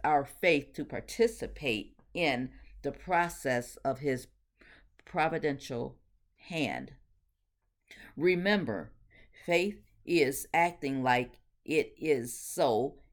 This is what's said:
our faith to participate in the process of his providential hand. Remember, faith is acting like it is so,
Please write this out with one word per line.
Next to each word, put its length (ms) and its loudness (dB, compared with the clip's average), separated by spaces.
our 220 4
faith 480 0
to 120 -8
participate 1120 -4
in 380 0
the 80 -4
process 920 -2
of 160 -2
his 260 -2
providential 920 -4
hand. 460 -4
Remember, 800 0
faith 340 2
is 480 2
acting 520 0
like 320 2
it 360 0
is 380 0
so, 600 0